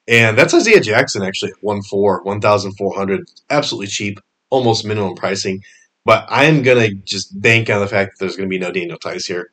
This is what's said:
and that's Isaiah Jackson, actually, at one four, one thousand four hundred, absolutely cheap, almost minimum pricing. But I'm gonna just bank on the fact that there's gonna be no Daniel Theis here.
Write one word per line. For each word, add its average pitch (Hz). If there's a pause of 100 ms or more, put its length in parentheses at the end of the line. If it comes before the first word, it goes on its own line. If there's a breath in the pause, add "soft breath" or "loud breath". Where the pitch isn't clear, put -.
and 113
that's 165
Isaiah 214
Jackson, 107
actually, 95
at -
one 104
four, 98
one 101
thousand 101
four 95
hundred, 98 (200)
absolutely 120
cheap, 101 (320)
almost 120
minimum 104
pricing. 98 (420 soft breath)
But -
I'm 139
gonna 120
just 98
bank 113
on 107
the 98
fact 98
that -
there's 92
gonna 98
be 92
no 92
Daniel 87
Theis -
here. 90